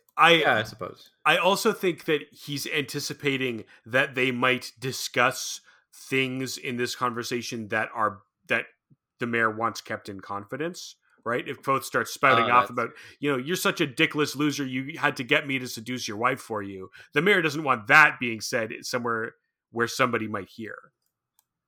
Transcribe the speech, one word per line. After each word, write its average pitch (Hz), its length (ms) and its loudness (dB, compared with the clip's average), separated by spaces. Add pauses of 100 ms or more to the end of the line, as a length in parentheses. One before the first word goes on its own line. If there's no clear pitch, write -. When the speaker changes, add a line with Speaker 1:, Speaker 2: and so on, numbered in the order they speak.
(160)
Speaker 1:
I 160 160 8
Speaker 2:
Yeah, 147 240 6
I 107 80 2
suppose. - 480 -14 (120)
Speaker 1:
I 156 120 4
also 190 360 2
think 185 340 -4
that 151 160 0 (100)
he's - 340 -10
anticipating 135 1000 -4 (200)
that 131 320 0
they 131 160 2
might 123 480 0
discuss 127 800 -2 (340)
things 131 640 -4
in 131 180 -6
this 120 200 -4
conversation 117 720 -4
that 110 260 -2
are, 104 280 -2 (260)
that 120 180 0 (540)
the 123 60 -2
mayor 117 240 2
wants 110 300 -4
kept - 280 -10
in 98 120 -12
confidence, 131 760 -10 (280)
right? 120 240 -2
If 135 140 -10
Kvothe 135 220 0
starts 117 280 -2
spouting 123 340 4
Speaker 2:
Oh, 120 80 0
Speaker 1:
off 123 80 8
Speaker 2:
that's 104 80 -6
Speaker 1:
about, 120 200 -2 (280)
you 143 120 0
know, 139 80 2
"You're 151 180 -2
such 185 240 0
a 160 60 4
dickless 147 500 0
loser, 143 280 0
you 131 340 -6
had 139 180 2
to 131 80 -4
get 143 220 2
me 135 120 -2
to 127 100 -6
seduce 120 400 -8
your 104 100 -8
wife 127 220 0
for 104 220 -6
you." 95 280 -12 (240)
The 147 80 4
mayor 190 200 4
doesn't 156 220 -2
want 120 240 0
that 147 320 10
being 113 200 -4
said 113 320 -2 (100)
somewhere 117 520 -4 (360)
where 117 180 0
somebody 117 400 -2
might 101 200 -8
hear. 107 280 -14 (920)